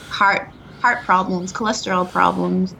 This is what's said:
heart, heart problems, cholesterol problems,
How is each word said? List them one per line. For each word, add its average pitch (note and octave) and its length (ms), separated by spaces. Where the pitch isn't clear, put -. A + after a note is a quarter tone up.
heart, - 400
heart A#3+ 240
problems, F#3 480
cholesterol F#3+ 580
problems, F3+ 680